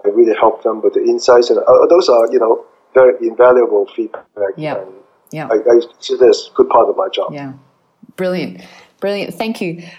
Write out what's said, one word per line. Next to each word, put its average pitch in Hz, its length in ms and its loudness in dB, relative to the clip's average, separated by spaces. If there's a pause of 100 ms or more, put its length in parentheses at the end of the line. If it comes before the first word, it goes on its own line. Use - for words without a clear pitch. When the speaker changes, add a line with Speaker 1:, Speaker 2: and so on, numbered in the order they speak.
Speaker 1:
really 110 300 2
helped 110 240 0
them 110 180 -4
with 101 140 0
the - 80 0
insights. 120 460 2
And, 107 100 2
uh, 127 280 4
those 170 220 2
are, 117 220 2
you 120 80 0
know, 113 260 -2 (280)
very 127 200 6 (120)
invaluable 113 600 2 (100)
feedback. - 300 -10 (320)
Speaker 2:
Yeah. 151 240 -8
Speaker 1:
And 92 100 -16 (400)
Speaker 2:
Yeah. 156 180 -10
Speaker 1:
I, 113 60 0
I 117 260 2 (180)
see 127 180 -8
this 120 360 2
good - 160 0
part 117 200 0
of - 80 -4
my 143 120 -4
job. - 240 -8
Speaker 2:
Yeah. 139 200 -14 (600)
Brilliant. 180 460 -8 (380)
Brilliant. 196 360 -6
Thank 226 260 -8
you. 170 220 -8 (160)